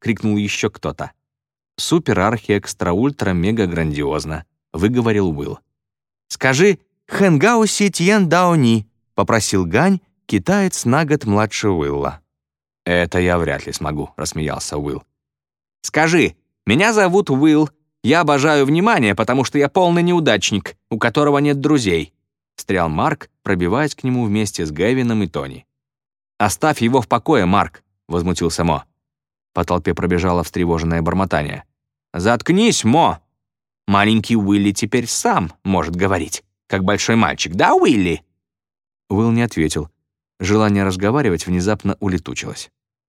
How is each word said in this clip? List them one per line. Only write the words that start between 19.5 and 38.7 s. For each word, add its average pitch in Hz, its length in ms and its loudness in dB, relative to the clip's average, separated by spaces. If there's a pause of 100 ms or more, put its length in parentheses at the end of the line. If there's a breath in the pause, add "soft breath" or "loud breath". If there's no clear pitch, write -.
я 143 100 2
полный 175 340 2
неудачник, 139 760 0 (120)
у 117 80 -4
которого 143 400 2
нет 143 220 0
друзей", 117 540 0 (400)
встрял 90 340 -2
Марк, 107 400 -4 (140)
пробиваясь 101 520 -2
к - 80 -20
нему 127 220 -2
вместе 104 400 -4
с 78 60 -6
Гэвином 113 520 0
и 92 40 -2
Тони. 69 400 -10 (720)
"Оставь - 420 0
его 120 220 2
в - 60 -8
покое, 120 360 2
Марк", 90 380 0 (260)
возмутился 87 560 -2
Мо. 80 220 -2 (680)
По 87 80 -2
толпе 90 300 -2
пробежало 87 500 -2
встревоженное 82 560 -2
бормотание. 82 640 -4 (480)
"Заткнись, 135 720 0
Мо! 120 380 2 (640)
Маленький 104 500 2
Уилли 101 360 2
теперь 117 340 -2
сам 147 440 -2 (140)
может 87 320 -2
говорить, 92 480 -2 (220)
как 95 180 -2
большой 101 320 0
мальчик, 78 380 0
да, 175 200 2
Уилли?" 110 480 2 (840)